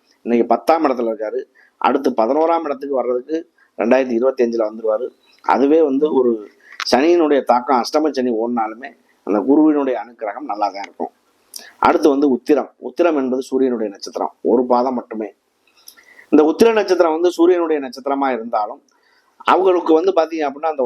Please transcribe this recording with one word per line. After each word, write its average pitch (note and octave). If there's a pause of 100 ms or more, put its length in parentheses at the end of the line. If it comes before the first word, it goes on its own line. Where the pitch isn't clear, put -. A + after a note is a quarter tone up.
(260)
இன்னைக்கு A#2
பத்தாம் D#3
இடத்துல A#2+
இருக்காரு. G#2+ (480)
அடுத்து C3+ (120)
பதினோராம் D#3+
இடத்துக்கு C#3
வர்றதுக்கு B2+ (440)
ரெண்டாயிரத்தி B2
இருபத்தி C3
அஞ்சுல A2+
வந்துருவாரு. A2 (480)
அதுவே C#3 (100)
வந்து D3
ஒரு B2 (600)
சனியினுடைய D3 (100)
தாக்கம், B2
அஷ்டம D3+
சனி B2
ஓடினாலுமே A#2 (360)
அந்த G#2+
குருவினுடைய C#3+
அனுக்கிரகம் A#2
நல்லா G#2
தான் G2
இருக்கும். - (760)
அடுத்து D3+
வந்து C#3
உத்திரம். B2+
உத்திரம் D#3+
என்பது C3
சூரியனுடைய B2
நட்சத்திரம், F#2+ (180)
ஒரு B2+
பாதம் B2
மட்டுமே. G#2+ (1000)
இந்த D3+
உத்திர F#3 (120)
நட்சத்திரம் F3
வந்து F3
சூரியனுடைய E3+
நட்சத்திரமா C3+ (100)
இருந்தாலும் A2+ (720)
அவங்களுக்கு F3
வந்து F3
பாத்தீங்க D#3+
அப்படின்னா, D3+
அந்த C3+